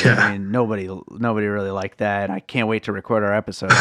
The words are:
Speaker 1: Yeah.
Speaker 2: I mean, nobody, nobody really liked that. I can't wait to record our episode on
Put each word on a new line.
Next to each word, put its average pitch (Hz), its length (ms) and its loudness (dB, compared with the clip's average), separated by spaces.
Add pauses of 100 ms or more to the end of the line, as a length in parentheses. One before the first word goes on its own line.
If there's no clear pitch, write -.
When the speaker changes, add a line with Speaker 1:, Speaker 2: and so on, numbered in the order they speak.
Speaker 1:
Yeah. 120 120 8
Speaker 2:
I 104 180 4
mean, 98 180 -6
nobody, 117 220 0
nobody 104 720 -4
really 101 240 -2
liked 98 300 -6
that. 101 320 0
I 98 80 -6
can't 117 280 -2
wait 110 180 -2
to 110 60 -4
record 104 320 -2
our 101 100 2
episode 101 380 -4
on 120 100 6